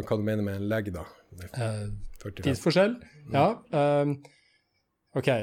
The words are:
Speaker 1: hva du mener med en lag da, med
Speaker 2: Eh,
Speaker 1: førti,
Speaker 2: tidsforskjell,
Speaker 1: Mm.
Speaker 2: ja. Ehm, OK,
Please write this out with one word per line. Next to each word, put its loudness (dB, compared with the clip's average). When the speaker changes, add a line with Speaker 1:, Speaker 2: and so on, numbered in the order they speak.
Speaker 1:
hva 2
du -2
mener 0
med -2
en -4
lag -2
da, -8
med -14
Speaker 2:
Eh, -4
Speaker 1:
førti, -12
Speaker 2:
tidsforskjell, 2
Speaker 1:
Mm. -4
Speaker 2:
ja. 6
Ehm, 4
OK, 0